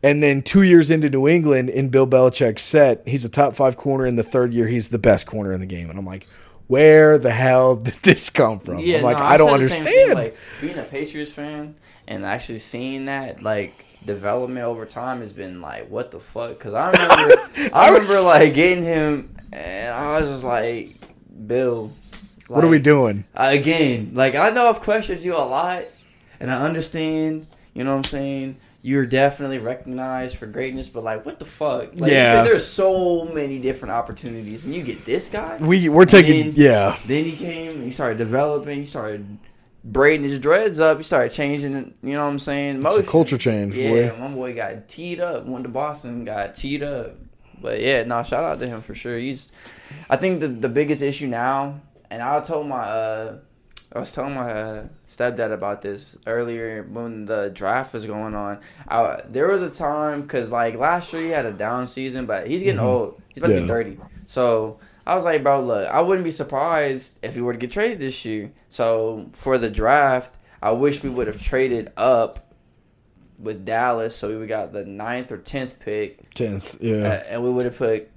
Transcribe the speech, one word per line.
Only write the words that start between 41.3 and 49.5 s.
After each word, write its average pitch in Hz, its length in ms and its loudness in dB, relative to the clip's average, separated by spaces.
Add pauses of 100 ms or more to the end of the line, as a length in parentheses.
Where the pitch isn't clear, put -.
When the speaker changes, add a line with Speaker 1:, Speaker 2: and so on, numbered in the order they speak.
Speaker 2:
changing, 143 720 -6
you 139 100 -6
know 147 120 -4
what 143 40 -2
I'm 139 80 -6
saying? 143 400 -6
Speaker 1:
It's 135 80 -4
a 156 40 2
Speaker 2:
Motion. 202 180 -2
Speaker 1:
culture 156 320 2
change, 104 360 -2
Speaker 2:
Yeah, 120 360 0
Speaker 1:
boy. 113 80 -14
Speaker 2:
my 127 80 -10
boy 127 260 -10
got 104 340 -10
teed 170 320 -12
up, 170 280 -6
went 127 160 -10
to 127 60 -10
Boston, 131 540 -8
got 104 300 -8
teed 143 300 -8
up. 135 320 -10 (440)
But, 113 220 -6
yeah, 123 220 2
no, 120 180 -2
shout 120 220 -4
out 156 160 -4
to 123 80 -8
him 113 140 -12
for 113 120 -18
sure. 120 240 -10
He's, 127 340 -10 (600)